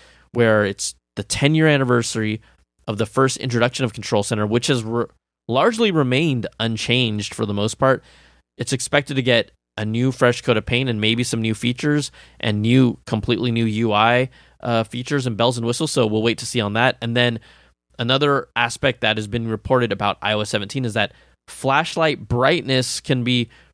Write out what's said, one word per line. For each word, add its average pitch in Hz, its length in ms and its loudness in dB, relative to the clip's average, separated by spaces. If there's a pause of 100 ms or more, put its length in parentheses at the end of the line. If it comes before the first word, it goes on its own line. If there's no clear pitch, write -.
(320)
where 110 340 4
it's - 300 -6 (200)
the 104 80 -6
ten-year 156 440 2
anniversary 120 720 0 (460)
of 107 100 -4
the 110 80 -2
first 135 320 0
introduction 123 480 0
of 113 80 -4
Control 107 300 -2
Center, 107 240 -2
which 117 200 0
has 123 160 0
re-, 113 220 -4 (420)
largely 214 440 2
remained 135 560 2 (120)
unchanged 113 760 -2
for 110 100 -2
the 104 80 -2
most 104 220 -2
part. 135 260 2 (560)
It's - 160 -6
expected 143 420 -2
to 135 60 0
get 117 300 2 (260)
a 110 80 -2
new 117 260 0
fresh 123 300 2
coat 117 160 2
of 110 80 -2
paint 127 240 0
and 110 120 -2
maybe 113 220 2
some 113 180 -4
new 110 120 0
features 139 580 -2 (280)
and 104 220 0
new, 120 440 4
completely 117 460 -2
new 117 140 0
U 110 260 0
I, 120 380 2 (300)
uh, 113 240 0
features 127 420 -4
and 117 100 -4
bells 120 220 2
and 117 80 -4
whistles. 120 260 -2
So 127 140 2
we'll 107 160 0
wait 113 180 2
to 120 60 -10
see 120 160 -2
on 101 120 -2
that. 120 280 2
And 117 160 -2
then 120 220 2 (580)
another 139 580 0
aspect 120 460 -2
that 110 160 0
has 107 100 -4
been 113 200 -6
reported 117 440 0
about 104 300 -2
I 104 120 -2
O 107 80 -2
S 104 80 -6
seventeen 110 360 -4
is 110 80 -4
that 104 200 -2 (340)
flashlight 147 800 -2
brightness 131 720 0
can 131 240 -2
be 120 260 0 (240)